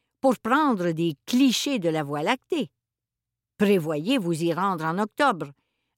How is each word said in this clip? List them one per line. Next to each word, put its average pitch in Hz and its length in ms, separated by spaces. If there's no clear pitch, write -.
pour 262 180
prendre 233 520
des 165 240
clichés 262 520
de 170 120
la 156 120
Voie 147 200
lactée. 247 480
Prévoyez 185 580
vous 170 260
y 170 100
rendre 175 340
en 165 120
octobre, 208 540